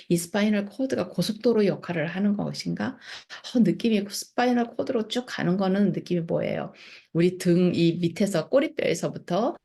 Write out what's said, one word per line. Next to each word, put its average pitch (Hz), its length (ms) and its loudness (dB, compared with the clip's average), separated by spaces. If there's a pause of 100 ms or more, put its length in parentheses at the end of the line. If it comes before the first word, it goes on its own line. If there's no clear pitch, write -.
이 175 80 4
스파이널 202 500 0
코드가 262 420 -4
고속도로 220 580 2
역할을 165 400 -2
하는 196 300 0
것인가? 170 600 -4 (580)
어, 262 60 4
느낌이 202 500 2
스파이널 240 540 0 (120)
코드로 220 320 -2
쭉 247 180 -4
가는 175 300 -2
거는 190 360 2
느낌이 170 300 -2
뭐예요? - 500 -4 (400)
우리 180 260 2
등 175 360 4
이 165 260 2
밑에서 170 480 0
꼬리뼈에서부터 220 1160 0